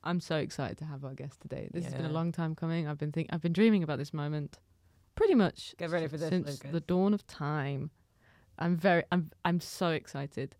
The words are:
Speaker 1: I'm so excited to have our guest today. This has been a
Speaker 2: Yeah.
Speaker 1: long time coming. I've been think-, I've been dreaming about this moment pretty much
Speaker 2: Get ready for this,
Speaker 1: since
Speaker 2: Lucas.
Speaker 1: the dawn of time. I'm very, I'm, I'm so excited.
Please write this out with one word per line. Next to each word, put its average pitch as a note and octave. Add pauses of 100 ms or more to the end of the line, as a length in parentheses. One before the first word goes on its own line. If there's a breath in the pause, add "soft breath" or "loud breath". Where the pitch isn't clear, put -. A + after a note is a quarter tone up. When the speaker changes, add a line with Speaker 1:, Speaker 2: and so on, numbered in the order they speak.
Speaker 1:
I'm F3
so E3
excited -
to D#3
have C#3+
our C3
guest -
today. -
This E3+
has C3
been D3
a D#3
Speaker 2:
Yeah. D3+
Speaker 1:
long E3
time D#3+
coming. E3
I've D3
been D3+
think-, E3
I've D#3+
been E3+
dreaming G#3
about D3+
this D3
moment D3 (560)
pretty G4+
much -
Speaker 2:
Get E3+
ready E3
for C#3+
this, D#3+
Speaker 1:
since F3
Speaker 2:
Lucas. C#3
Speaker 1:
the E3
dawn F#3
of G3+
time. C#3+ (640)
I'm F3
very, E3+
I'm, F3 (160)
I'm E3+
so -
excited. C#3+